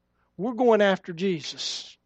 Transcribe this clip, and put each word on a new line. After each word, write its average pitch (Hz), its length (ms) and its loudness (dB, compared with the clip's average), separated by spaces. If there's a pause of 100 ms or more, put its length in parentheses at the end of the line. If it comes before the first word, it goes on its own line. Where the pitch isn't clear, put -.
(380)
we're 226 160 -4
going 226 260 4
after 190 320 2
Jesus. - 920 -6